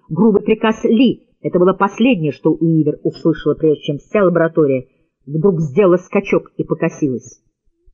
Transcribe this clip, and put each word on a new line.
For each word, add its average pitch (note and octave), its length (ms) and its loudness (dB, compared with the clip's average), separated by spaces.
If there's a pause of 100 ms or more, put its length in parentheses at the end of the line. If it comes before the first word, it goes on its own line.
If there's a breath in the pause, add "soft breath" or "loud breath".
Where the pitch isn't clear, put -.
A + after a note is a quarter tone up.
грубый G3 320 2
приказ A3 420 -2
Ли. A#3 440 0 (140)
Это D3+ 180 -2
было F#3 140 4
последнее, G3 580 0
что D#3 200 -2
Уивер D#3 520 0
услышала, D#3 520 -2
прежде D3+ 280 0
чем D3 140 -6
вся G#3 260 -2
лаборатория D#3+ 640 0 (380)
вдруг D#3+ 360 0
сделала F3 360 2
скачок - 600 -4
и D#3+ 60 -6
покосилась. D#3+ 760 -6 (520)